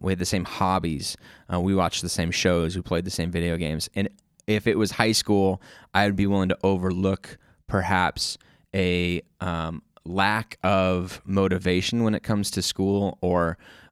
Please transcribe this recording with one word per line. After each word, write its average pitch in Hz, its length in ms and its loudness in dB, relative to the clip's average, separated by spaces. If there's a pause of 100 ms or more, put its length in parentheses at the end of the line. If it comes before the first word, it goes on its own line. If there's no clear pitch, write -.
we 95 100 -2
had 90 80 -2
the 92 60 -2
same 92 180 -2
hobbies. 87 720 -2 (340)
Uh, 90 120 0
we 95 120 2
watched 90 280 2
the 87 80 -4
same 85 200 -2
shows. 87 460 2
We 90 60 -6
played 87 240 -2
the 95 60 -6
same 85 200 -4
video 85 240 -2
games. 80 400 -4
And 98 140 -2 (380)
if 107 200 0
it 101 100 2
was 107 140 2
high 113 220 2
school, 98 480 2 (320)
I 101 140 4
would 98 100 0
be 98 100 4
willing 95 220 2
to 92 120 0
overlook 95 760 0 (300)
perhaps 90 720 0 (380)
a, 90 460 0 (180)
um, 82 420 -6 (220)
lack 98 580 -2
of 92 640 2
motivation 95 800 0
when 107 100 2
it - 80 -4
comes 101 300 -2
to 95 100 -4
school, 98 600 0
or, 87 360 0 (340)